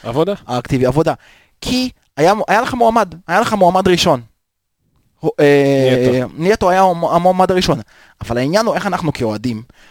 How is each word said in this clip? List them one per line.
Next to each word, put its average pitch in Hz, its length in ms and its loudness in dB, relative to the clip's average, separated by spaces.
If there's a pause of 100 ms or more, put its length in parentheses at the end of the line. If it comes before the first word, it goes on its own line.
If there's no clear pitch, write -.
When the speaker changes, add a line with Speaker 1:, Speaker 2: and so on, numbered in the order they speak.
Speaker 1:
עבודה. 156 320 -2 (120)
Speaker 2:
האקטיבי, 123 400 -2
עבודה. 151 280 0 (460)
כי 254 300 -4 (260)
היה, 165 160 4 (160)
היה 202 120 2
לך 254 140 -4
מועמד, 226 400 0 (140)
היה 180 120 0
לך 233 120 -2
מועמד 190 360 2
ראשון. 170 320 2 (1000)
הו-, 160 100 -4 (100)
אה, 135 720 2
Speaker 1:
נייטו. 127 240 -2
Speaker 2:
נייטו 185 340 0
היה 185 120 2
המ-, 175 220 0 (100)
המועמד 185 360 2
הראשון. 180 300 0 (400)
אבל 117 180 -6
העניין 170 280 0
הוא 180 80 -2
איך 180 120 -4
אנחנו 175 260 -4
כאוהדים, 110 500 -6 (280)